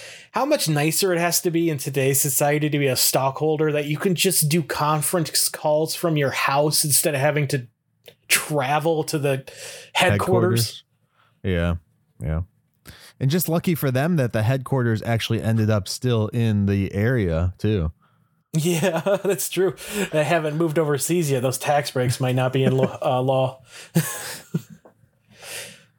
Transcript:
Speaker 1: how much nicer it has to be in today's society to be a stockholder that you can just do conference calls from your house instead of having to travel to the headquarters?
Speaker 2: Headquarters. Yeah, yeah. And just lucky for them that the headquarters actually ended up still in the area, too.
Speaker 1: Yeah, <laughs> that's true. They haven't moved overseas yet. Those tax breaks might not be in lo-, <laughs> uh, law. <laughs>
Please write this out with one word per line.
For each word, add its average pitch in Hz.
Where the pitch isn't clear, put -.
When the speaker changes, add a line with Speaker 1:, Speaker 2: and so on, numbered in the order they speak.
Speaker 1:
how 226
much 294
nicer 156
it 170
has 170
to 175
be 165
in 147
today's 135
society 147
to 147
be 139
a 123
stockholder 151
that 147
you 147
can 185
just 180
do 160
conference 151
calls 156
from 165
your 139
house 147
instead 151
of 135
having 147
to 131
travel 151
to 160
the 139
headquarters? 113
Speaker 2:
Headquarters. -
Yeah, 87
yeah. 78
And 135
just 175
lucky 170
for 135
them 151
that 123
the 110
headquarters 123
actually 113
ended 110
up 104
still 117
in 110
the 98
area, 92
too. 101
Speaker 1:
Yeah, 165
<laughs> 196
that's 190
true. 185
They 151
haven't 151
moved 165
overseas 156
yet. 127
Those 131
tax 147
breaks 127
might 127
not 127
be 131
in 127
lo-, 131
<laughs> -
uh, 127
law. 131
<laughs> 165